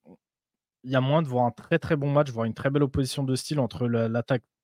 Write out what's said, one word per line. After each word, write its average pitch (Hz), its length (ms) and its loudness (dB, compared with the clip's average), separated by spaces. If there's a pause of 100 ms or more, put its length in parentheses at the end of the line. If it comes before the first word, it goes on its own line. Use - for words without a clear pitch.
on, - 120 -20 (680)
il 127 80 -10
y 135 40 2
a 131 60 4
moyen 147 200 2
de 151 60 -2
voir 123 180 2
un 117 60 0
très, - 280 -2
très - 160 -2
bon 143 160 0
match, 143 180 4
voir 113 160 -2
une 110 80 -2
très - 160 -4
belle 147 140 2
opposition 139 400 -2
de 131 120 0
style 147 240 -4
entre 123 280 -2
la, 113 220 0
l'attaque 120 340 -2 (200)